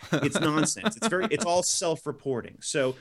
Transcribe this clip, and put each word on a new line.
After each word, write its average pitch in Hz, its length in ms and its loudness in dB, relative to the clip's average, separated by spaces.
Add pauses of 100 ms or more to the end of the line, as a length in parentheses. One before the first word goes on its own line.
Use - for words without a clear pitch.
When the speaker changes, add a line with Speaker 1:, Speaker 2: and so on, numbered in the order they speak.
(240)
Speaker 1:
It's 156 160 0
Speaker 2:
<laughs> - 0 -
Speaker 1:
nonsense. 156 560 0
It's 226 100 -2
very, 185 240 0
it's 156 140 0
all 175 180 4
self-reporting. 139 1000 -2
So 131 380 0